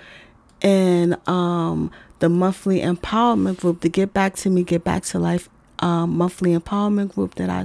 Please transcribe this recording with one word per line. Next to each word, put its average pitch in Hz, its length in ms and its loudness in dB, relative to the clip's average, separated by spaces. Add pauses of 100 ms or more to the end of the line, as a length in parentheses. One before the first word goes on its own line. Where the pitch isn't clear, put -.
(600)
in, 180 560 2 (100)
um, 170 640 -2 (280)
the 165 100 2
monthly 185 520 0
empowerment 190 800 0
group, 170 200 0
the 165 80 0
Get 190 240 0
Back 190 240 0
to - 140 -2
Me, 180 120 2
Get 170 220 -2
Back 180 200 -2
to - 140 -6
Life, 170 300 -2 (300)
um, 170 380 0
monthly 175 380 0
empowerment 202 600 -2
group 190 220 -4
that 180 120 -4
I 185 160 -4